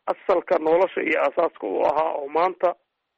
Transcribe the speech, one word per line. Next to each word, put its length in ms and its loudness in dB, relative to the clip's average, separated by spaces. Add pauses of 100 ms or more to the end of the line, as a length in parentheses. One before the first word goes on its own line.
asalka 520 0
nolosha 440 2
iyo 200 -2
asaaska 440 -2
u 180 -2
ahaa 300 0
oo 140 -6
maanta 460 0 (440)